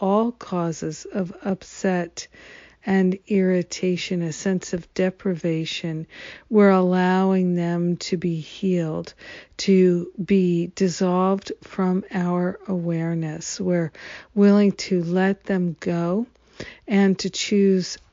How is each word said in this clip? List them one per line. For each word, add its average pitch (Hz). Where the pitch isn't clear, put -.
all 214
causes 165
of 185
upset 180
and 190
irritation, 185
a 165
sense 190
of 170
deprivation. 165
We're 208
allowing 185
them 175
to -
be 165
healed, 170
to 180
be 175
dissolved 185
from 185
our 180
awareness. 165
We're 175
willing 202
to 185
let 190
them 180
go 170
and 196
to 190
choose 196